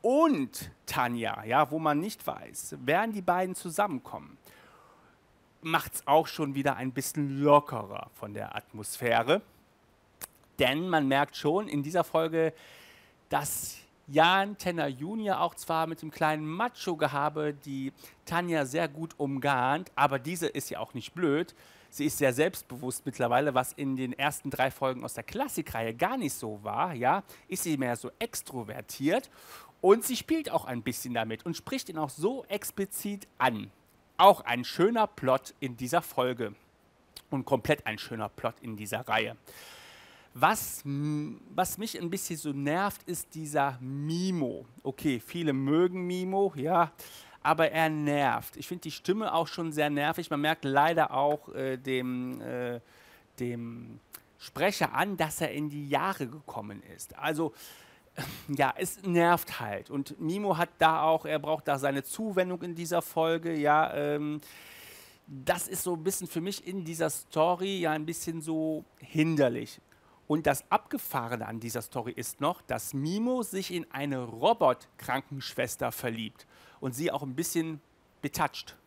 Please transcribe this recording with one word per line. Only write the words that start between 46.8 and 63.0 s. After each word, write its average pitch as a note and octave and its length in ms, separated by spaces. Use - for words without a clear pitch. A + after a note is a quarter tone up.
aber D#3+ 280
er D#3+ 180
nervt. C#3+ 680
Ich - 100
finde F3+ 140
die D3+ 100
Stimme G#3 400
auch D#3+ 160
schon E3 240
sehr D3 200
nervig. D3 400
Man C#3+ 100
merkt D#3 240
leider D3 480
auch, D3 400
äh, C3 240
dem, B2+ 640
äh, B2 380
dem A#2 600
Sprecher - 540
an, F3+ 240
dass D#3 220
er D3+ 120
in D3 180
die D3 180
Jahre C#3+ 400
gekommen G#2+ 540
ist. - 200
Also, D3+ 380
ja, C#3 280
es F#3+ 280
nervt F3 560
halt. G#2+ 320
Und C#3 280
Mimo F#3 380
hat E3+ 220
da D#3+ 240
auch, D#3+ 220
er D3+ 120
braucht D3 300
da C#3+ 100
seine C#3 260
Zuwendung F3+ 600
in F3 100
dieser E3+ 300